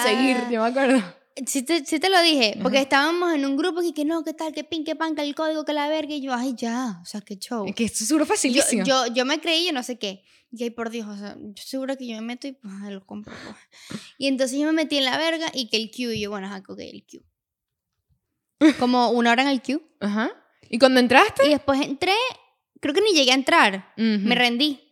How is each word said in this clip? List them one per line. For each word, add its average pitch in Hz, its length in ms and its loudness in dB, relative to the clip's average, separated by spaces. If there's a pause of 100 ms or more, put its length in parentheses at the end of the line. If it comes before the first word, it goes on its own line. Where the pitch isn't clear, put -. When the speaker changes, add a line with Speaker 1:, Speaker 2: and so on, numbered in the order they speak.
Speaker 1:
conseguir, 247 280 4
Speaker 2:
entradas". 247 200 0
Speaker 1:
yo 226 100 0
me 226 60 2
acuerdo. 247 480 2 (320)
Speaker 2:
Sí 269 160 -2
te, 320 220 0
sí 320 140 -2
te 370 100 0
lo 381 120 6
dije, 277 400 4
porque 262 160 2
Speaker 1:
Ajá. 269 60 4
Speaker 2:
estábamos 330 500 2
en 277 120 0
un 277 120 -2
grupo 339 240 0
que, 339 140 -2
que 294 100 -2
no, 320 180 -2
que 311 100 -6
tal, 320 200 -8
que 302 100 -8
pin, 311 220 -6
que 311 100 -4
pan, 320 200 -2
que 302 80 -4
el 285 120 -4
código, 311 300 -2
que 294 80 -4
la 294 140 -2
verga, 302 260 -2
y 294 80 -6
yo, 269 120 -6
"Ay, 247 220 -2
ya, 233 460 -4
o 175 40 -20
sea, 208 160 -12
qué 202 160 -14
show". 214 280 -8
Speaker 1:
Es 196 80 -6
que 233 120 -2
esto 220 200 -4
seguro 294 200 2
Speaker 2:
Yo, 294 40 -12
Speaker 1:
facilísimo. 262 560 2
Speaker 2:
yo, 262 220 2
yo 247 180 0
me 302 160 -2
creí, 330 240 0
yo 359 80 -2
no 254 80 -4
sé 240 160 -8
qué. 190 260 -10 (280)
Y 240 120 -8
ay, 240 60 -4
por 226 220 -8
Dios, 226 160 -8
o 208 100 -12
sea, 202 180 -12
yo 208 280 -16
seguro 262 340 -6
que 262 100 -12
yo 226 100 -10
me 220 40 -10
meto 240 260 -10
y, 277 40 -10
pues, 214 200 -18 (120)
ay, 202 100 -12
lo 196 120 -16
compro, 208 280 -16 (100)
pues. - 580 -18 (180)
Y 269 80 0
entonces 269 320 0
yo 294 80 2
me 320 60 2
metí 311 260 0
en 269 60 0
la 254 120 -2
verga 320 360 -2
y 247 160 -6
que 220 80 -2
el 226 120 -4
queue, 240 260 -6
y 220 60 -8
yo, 202 80 -6
"Bueno, 202 160 -8
ajá, 196 220 -12
ok, 196 120 -16
el - 280 -16
queue". - 160 -20 (1400)
Speaker 1:
<laughs> 294 200 4
Speaker 2:
Como 247 320 2
una 233 200 4
hora 240 120 4
en 285 60 2
el 269 120 0
queue. 285 200 -4 (180)
Speaker 1:
Ajá. 214 320 -2 (380)
¿Y 226 100 -2
cuando 262 200 8
entraste? 277 460 6
Speaker 2:
Y 285 40 4
después 277 320 2
entré, 302 320 0 (680)
creo 294 120 -2
que 359 80 2
ni 427 120 4
llegué 269 180 6
a 254 40 6
entrar. 262 600 2
Speaker 1:
Ujú. 214 300 2
Speaker 2:
Me 247 80 4
rendí. 247 440 2 (120)